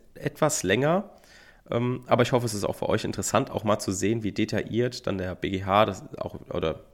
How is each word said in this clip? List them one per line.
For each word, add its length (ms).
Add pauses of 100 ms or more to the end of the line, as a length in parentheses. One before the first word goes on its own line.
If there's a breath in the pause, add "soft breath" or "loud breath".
(140)
etwas 480
länger, 480 (580 loud breath)
ähm, 380
aber 160
ich 80
hoffe, 160
es 80
ist 100
auch 120
für 120
euch 160
interessant, 460
auch 140
mal 160
zu 100
sehen, 320
wie 80
detailliert 800
dann 100
der 160
B 160
G 140
H 220
das 300
auch, 200 (140)
oder 440